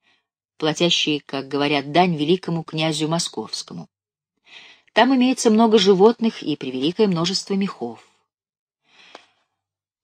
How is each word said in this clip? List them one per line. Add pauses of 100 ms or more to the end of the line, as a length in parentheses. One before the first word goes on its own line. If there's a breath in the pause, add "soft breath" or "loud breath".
(560)
платящие,
как
говорят,
дань
великому
князю
московскому. (1080 loud breath)
Там
имеется
много
животных
и
превеликое
множество
мехов. (2000 soft breath)